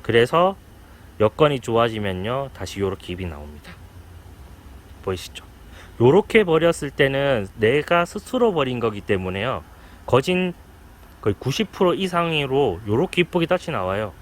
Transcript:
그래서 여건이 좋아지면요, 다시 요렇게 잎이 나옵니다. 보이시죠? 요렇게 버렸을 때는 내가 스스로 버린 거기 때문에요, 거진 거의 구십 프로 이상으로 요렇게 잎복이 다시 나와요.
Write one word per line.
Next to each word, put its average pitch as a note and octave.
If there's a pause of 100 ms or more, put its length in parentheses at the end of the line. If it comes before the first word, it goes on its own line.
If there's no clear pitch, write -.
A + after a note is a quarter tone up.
그래서 D#3 (640)
여건이 C#3
좋아지면요, A2+
다시 -
요렇게 F#2+
잎이 F2+
나옵니다. D2 (1300)
보이시죠? - (560)
요렇게 F#3+
버렸을 D#3+
때는 C3+ (100)
내가 D3
스스로 A#3
버린 B2+
거기 G#2+
때문에요, F#2+ (440)
거진 F3+ (680)
거의 G#2
구십 F#3+
프로 F3+
이상으로 D3
요렇게 C#3+
잎복이 E3
다시 F3+
나와요. G2